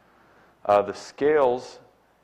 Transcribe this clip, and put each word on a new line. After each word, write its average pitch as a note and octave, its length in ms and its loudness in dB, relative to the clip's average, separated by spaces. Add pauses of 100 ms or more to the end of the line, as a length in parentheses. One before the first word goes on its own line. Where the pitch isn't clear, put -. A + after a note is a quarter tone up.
(680)
uh, G2+ 160 4
the G2 120 -10
scales C#3 840 -2 (460)